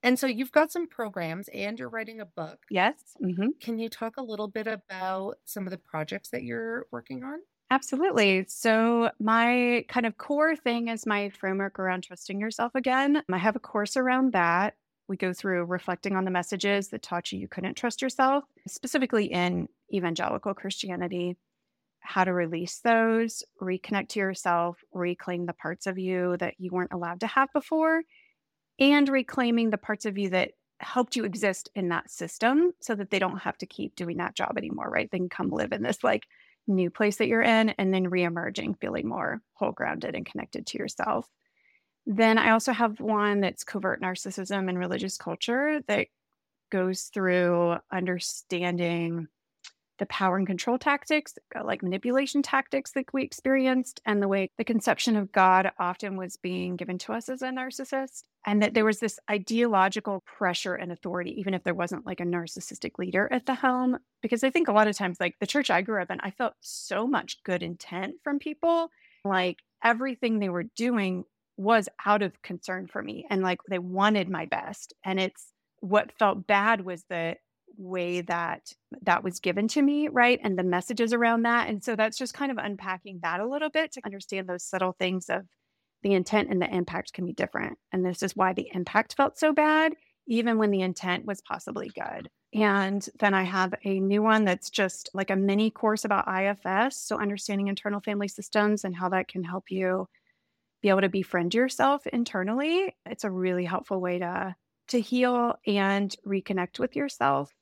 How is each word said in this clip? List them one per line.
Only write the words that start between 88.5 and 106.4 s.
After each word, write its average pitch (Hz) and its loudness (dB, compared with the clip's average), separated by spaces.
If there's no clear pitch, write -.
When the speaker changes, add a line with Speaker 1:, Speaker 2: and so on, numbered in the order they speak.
Speaker 2:
the - -4
impact 185 0
felt - 2
so 311 4
bad, 311 4
even 226 2
when 214 4
the 196 2
intent 180 0
was 202 -6
possibly - -8
good. - -10
And 202 2
then 202 4
I 190 4
have 185 0
a 196 0
new 202 2
one 220 6
that's 185 0
just, - -2
like, 190 -2
a 196 0
mini 196 4
course 214 0
about 202 2
I 190 0
F 202 -4
S, 208 2
so - -6
understanding 202 -2
internal 202 -4
family 202 -2
systems 208 0
and 185 -4
how 180 -4
that 185 0
can 190 -8
help 180 -8
you 190 -2
be 202 2
able 196 6
to 196 4
befriend 180 0
yourself 262 2
internally. 247 -2
It's 226 -10
a 208 -2
really 185 0
helpful 185 -2
way 180 0
to, 180 -4
to 247 2
heal 247 2
and 196 2
reconnect 190 -2